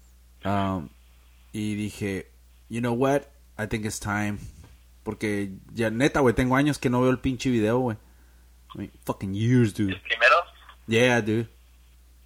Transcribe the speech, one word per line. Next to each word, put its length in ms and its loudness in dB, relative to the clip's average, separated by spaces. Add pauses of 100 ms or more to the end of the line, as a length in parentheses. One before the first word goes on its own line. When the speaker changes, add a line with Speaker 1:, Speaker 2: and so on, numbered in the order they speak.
(440)
Speaker 1:
Um, 440 -2 (640)
y 220 -4
dije, 560 -6 (380)
"You 120 -6
know 140 -2
what? 280 2 (360)
I 100 -4
think 180 -6
it's 140 -6
time." 380 -4 (640)
Porque 480 -4 (220)
ya, 180 -2
neta, 300 0
güey, 140 4
tengo 220 2
años 220 2
que 120 0
no 100 2
veo 100 4
el 100 0
pinche 300 -2
video, 280 2
güey. 180 -2 (760)
I 40 -12
mean, 140 -10 (120)
fucking 300 -6
years, 400 4
dude. 180 0
Speaker 2:
¿El 100 -8
primero? 340 4 (500)
Speaker 1:
Yeah, 360 4
dude. 260 -2 (760)